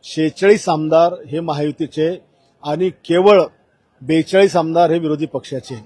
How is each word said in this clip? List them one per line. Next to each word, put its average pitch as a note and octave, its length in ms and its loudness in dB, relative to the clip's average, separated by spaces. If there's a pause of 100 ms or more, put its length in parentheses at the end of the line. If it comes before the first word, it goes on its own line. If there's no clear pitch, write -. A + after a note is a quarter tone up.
शेहेचाळीस F3+ 600 0
आमदार D#3+ 440 0 (140)
हे D3 120 -8
महायुतीचे D#3 800 -6 (420)
आणि D#3+ 260 -4
केवळ F#3 520 2 (600)
बेचाळीस E3 540 0
आमदार E3 360 0
हे E3+ 80 0
विरोधी D3+ 260 -4
पक्षाचे. B2 600 -12